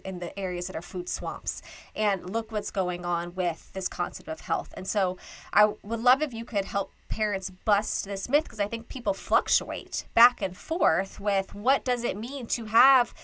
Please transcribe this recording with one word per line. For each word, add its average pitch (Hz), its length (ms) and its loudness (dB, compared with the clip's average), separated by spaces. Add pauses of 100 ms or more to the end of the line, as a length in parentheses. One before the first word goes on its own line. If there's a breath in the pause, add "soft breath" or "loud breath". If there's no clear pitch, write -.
in 185 140 -6
the 175 180 -6
areas 180 300 -4
that 180 80 -6
are 160 40 -4
food 180 300 -6
swamps. - 500 -4 (340 loud breath)
And 202 360 -2
look 220 200 -4
what's 208 200 -2
going 180 340 -2
on 175 300 -2
with 175 400 -2
this 190 140 -4
concept - 420 -6
of 156 100 -6
health." - 340 -2
And 185 140 -6
so 185 300 0 (340 loud breath)
I 214 300 6
would 220 180 -4
love 254 220 4
if 269 100 -2
you 226 140 -6
could 202 180 -2
help 196 260 -2 (180)
parents 202 420 0
bust 208 560 2
this 196 240 -2
myth, 302 180 4
'cause - 100 -12
I 202 80 2
think 226 220 -6
people 233 240 -2
fluctuate - 1000 0
back 233 260 6
and 185 160 -4
forth 190 640 0
with 196 340 0
what 220 300 2
does 247 200 0
it 208 120 -2
mean 247 320 -6
to 233 160 -4
have 240 480 6 (120)